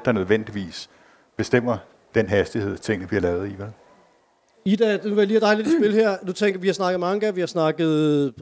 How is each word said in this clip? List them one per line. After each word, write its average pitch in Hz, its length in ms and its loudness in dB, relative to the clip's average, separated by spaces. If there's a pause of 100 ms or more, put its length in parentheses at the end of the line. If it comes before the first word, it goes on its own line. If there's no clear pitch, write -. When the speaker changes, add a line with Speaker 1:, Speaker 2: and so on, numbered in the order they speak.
Speaker 1:
der 127 60 4
nødvendigvis 101 800 -2 (480)
bestemmer 117 400 0 (380)
den 110 140 2
hastighed, 101 480 0
tingene 92 300 -4
bliver 101 140 -2
lavet 87 260 -2
i, 98 100 -10
vel? 98 100 -10 (960)
Speaker 2:
Ida, 208 380 2
nu 214 60 -4
vil 208 80 0
jeg 208 100 4
lige 220 120 2
have 214 100 4
dig 214 80 4
lidt 214 100 -4
i 320 120 4
spil 214 140 2
her. 214 240 2 (100)
Du 185 60 -4
tænker, 196 260 0
vi 185 80 -2
har 190 60 2
snakket 185 260 0
manga, 196 300 -2
vi 185 100 -4
har 175 80 -2
snakket 156 960 2